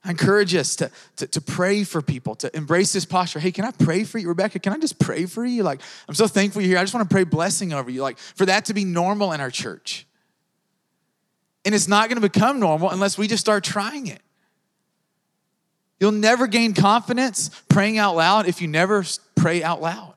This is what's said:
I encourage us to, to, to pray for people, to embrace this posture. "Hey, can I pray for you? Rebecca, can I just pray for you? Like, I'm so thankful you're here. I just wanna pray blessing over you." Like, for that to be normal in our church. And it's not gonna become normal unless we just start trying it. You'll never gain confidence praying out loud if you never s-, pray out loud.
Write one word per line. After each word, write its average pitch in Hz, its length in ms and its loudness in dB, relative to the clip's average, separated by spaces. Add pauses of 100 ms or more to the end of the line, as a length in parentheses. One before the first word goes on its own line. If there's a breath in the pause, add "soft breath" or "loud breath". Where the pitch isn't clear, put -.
I 185 100 -6
encourage 190 440 2
us 147 220 -2
to, 156 120 -4 (280 loud breath)
to, 139 100 -6
to 160 140 -6
pray 202 420 -2
for 165 180 -4
people, 123 340 -6
to - 200 -8
embrace 165 380 0
this 185 100 -2
posture. 180 360 -2
"Hey, 175 120 0
can 196 140 -4
I - 60 -6
pray 175 340 2
for 226 120 -10
you? 175 120 -4
Rebecca, 185 300 -2
can 196 120 -2
I 262 60 -4
just 311 200 -4
pray - 280 -2
for 226 180 -8
you? 240 200 -2
Like, 139 180 -2 (260 loud breath)
I'm 151 80 -10
so 214 100 4
thankful 202 360 0
you're 185 80 2
here. 185 80 4
I 180 60 2
just 196 100 -4
wanna 220 160 -2
pray 190 160 4
blessing 170 480 -2
over 127 180 -6
you." 127 100 -6
Like, 131 160 -4
for - 280 -2
that 196 200 2
to 220 80 -6
be 202 120 0
normal 185 480 0
in 147 80 -6
our 127 100 -6
church. - 560 -10 (1600)
And 208 100 2
it's 175 140 0
not 208 180 4
gonna 233 140 -2
become 220 400 2
normal 160 300 0
unless 190 260 -2
we 208 100 -2
just 214 140 -2
start 208 240 0
trying 226 420 -6
it. - 140 -12 (1800)
You'll 208 140 4
never 233 340 4
gain 226 260 2
confidence 233 760 2 (180 loud breath)
praying 208 300 4
out 202 180 2
loud 180 320 4
if 175 140 -2
you - 80 -4
never 185 300 2
s-, 170 200 -6 (160)
pray 170 260 2
out 160 200 -2
loud. 170 360 -8